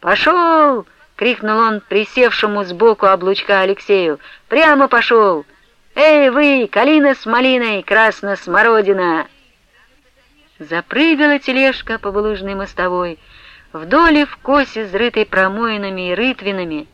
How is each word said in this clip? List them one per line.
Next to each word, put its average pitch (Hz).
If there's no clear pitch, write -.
"Пошел!" — 311
крикнул 214
он 220
присевшему 208
сбоку 196
облучка 190
Алексею. 190
"Прямо 285
пошел! 220
Эй 294
вы, 269
калина 277
с -
малиной, 233
красно 202
смородина!" 190
Запрыгала 285
тележка 262
по 208
булыжной 196
мостовой, 180
вдоль 294
и 294
вкось 277
изрытой 214
промоинами 196
и 180
рытвинами 185